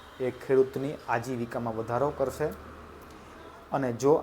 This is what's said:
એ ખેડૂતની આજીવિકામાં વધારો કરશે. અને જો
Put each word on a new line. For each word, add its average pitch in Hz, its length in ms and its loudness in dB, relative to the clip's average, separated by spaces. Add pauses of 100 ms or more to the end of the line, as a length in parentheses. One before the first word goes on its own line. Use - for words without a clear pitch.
(200)
એ 127 100 0 (120)
ખેડૂતની 135 520 4 (140)
આજીવિકામાં 120 680 -2
વધારો 120 340 0
કરશે. 139 380 0 (1200)
અને 135 200 0
જો 127 200 6 (100)